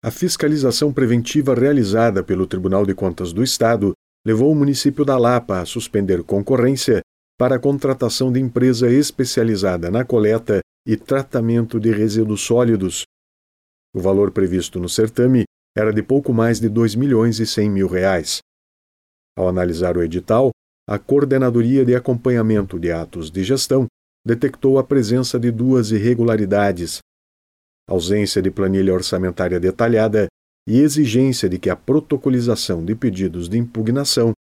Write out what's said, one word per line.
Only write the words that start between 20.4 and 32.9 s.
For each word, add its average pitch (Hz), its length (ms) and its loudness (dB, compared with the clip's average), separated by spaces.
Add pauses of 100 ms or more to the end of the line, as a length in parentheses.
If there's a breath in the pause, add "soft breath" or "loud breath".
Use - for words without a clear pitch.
a 104 100 -4
Coordenadoria 131 880 2
de 123 100 2
Acompanhamento 113 840 0
de 85 120 -4
Atos 82 380 -8
de 92 140 -4
Gestão 131 420 0 (400)
detectou 131 540 0
a 131 40 0
presença 123 560 0
de 120 120 0
duas 117 400 0
irregularidades: 104 1080 0 (880)
ausência 92 540 0
de 92 100 0
planilha 95 420 0
orçamentária 90 680 -2
detalhada 107 680 0 (400)
e 117 140 2
exigência 135 680 2
de 92 100 -2
que 92 120 -2
a 90 60 0
protocolização 127 1080 -2
de 98 120 -4